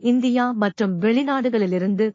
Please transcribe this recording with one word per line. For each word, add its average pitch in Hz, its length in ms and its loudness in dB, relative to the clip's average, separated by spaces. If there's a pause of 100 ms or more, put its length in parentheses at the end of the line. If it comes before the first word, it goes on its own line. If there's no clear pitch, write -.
இந்தியா 247 420 2 (100)
மற்றும் 208 480 -2
வெளிநாடுகளிலிருந்து 220 1120 0